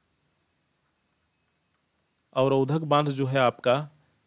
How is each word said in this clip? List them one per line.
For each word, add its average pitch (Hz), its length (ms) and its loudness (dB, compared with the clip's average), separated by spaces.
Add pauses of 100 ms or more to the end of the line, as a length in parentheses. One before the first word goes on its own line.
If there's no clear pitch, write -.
(2250)
अवरोधक 135 440 0
बांध 147 300 0
जो 135 180 -4
है 135 120 -2
आपका 127 500 0 (380)